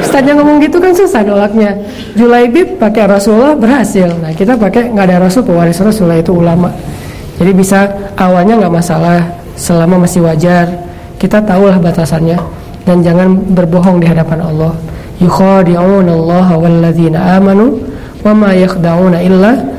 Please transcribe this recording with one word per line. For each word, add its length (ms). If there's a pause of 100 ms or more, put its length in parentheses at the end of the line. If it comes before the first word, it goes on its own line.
Ustaznya 320
ngomong 240
gitu 160
kan 160
susah 320
nolaknya. 480 (400)
Julaibib 640
pakai 320
Rasulullah 480
berhasil. 480 (160)
Nah, 160
kita 160
pakai 400
nggak 160
ada 160
Rasul, 160
pewaris 400
Rasulullah 400
itu 80
ulama. 400 (720)
Jadi 160
bisa 320 (240)
awalnya 480
nggak 160
masalah, 560 (240)
selama 480
masih 160
wajar. 480 (480)
Kita 240
tahulah 400
batasannya 560 (480)
dan 160
jangan 320
berbohong 640
di 80
hadapan 400
Allah. 320 (400)
"Yukhadi'unallaha 1400
walladzina 880
amanu 400 (400)
wa 120
ma 200
yakhda'una 720
illa 320 (220)